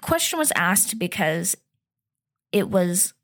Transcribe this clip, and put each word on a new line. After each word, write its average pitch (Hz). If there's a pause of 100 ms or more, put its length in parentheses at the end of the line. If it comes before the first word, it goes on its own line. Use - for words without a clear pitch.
question 330
was 302
asked 190
because 170 (960)
it 202
was 180 (100)